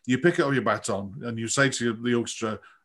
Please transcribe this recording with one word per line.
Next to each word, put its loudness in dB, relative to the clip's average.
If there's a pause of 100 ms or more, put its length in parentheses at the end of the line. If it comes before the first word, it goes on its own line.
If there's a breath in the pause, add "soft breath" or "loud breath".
you 2
pick 4
up 2
your 2
baton -2
and -6
you -4
say 2
to 0
the -2
orchestra, -2 (240 soft breath)